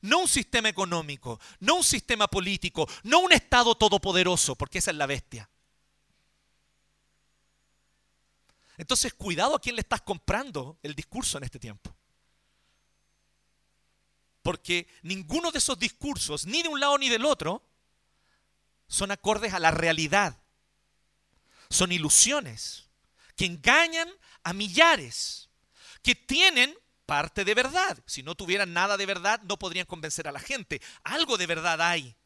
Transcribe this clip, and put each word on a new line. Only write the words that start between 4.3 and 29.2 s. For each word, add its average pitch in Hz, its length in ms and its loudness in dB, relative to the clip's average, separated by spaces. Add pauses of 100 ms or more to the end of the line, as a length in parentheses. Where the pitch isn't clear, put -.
porque 143 240 -6
esa 180 100 -2
es 156 80 -4
la 147 80 0
bestia. 135 420 -8 (3250)
Entonces, 170 360 -2
cuidado 196 420 -2
a - 60 -2
quién 240 140 -6
le 220 60 -6
estás 214 200 -4
comprando 185 800 -6
el 147 140 -10
discurso 156 420 -8
en 139 60 -10
este 127 160 -12
tiempo. 107 360 -16 (2500)
Porque 175 460 -2 (160)
ninguno 190 480 -4
de 294 80 -4
esos 254 180 0
discursos, 185 720 -6
ni 311 160 -2
de 330 60 -2
un 285 100 -4
lado 285 180 2
ni 269 100 0
del 233 160 0
otro, 214 400 -2 (1200)
son 196 240 -4
acordes 208 420 -2
a 185 60 -2
la 165 100 6
realidad. 160 720 2 (1300)
Son 185 220 0
ilusiones 170 960 0 (460)
que 185 100 -2
engañan 320 640 2 (320)
a 170 100 -6
millares, 202 960 2 (540)
que 247 140 2
tienen 302 600 2 (360)
parte 156 320 -2
de 202 100 0
verdad. 269 520 0
Si - 180 -12
no 160 120 -10
tuvieran 185 360 -2
nada 190 240 0
de 196 100 -4
verdad, 196 360 -2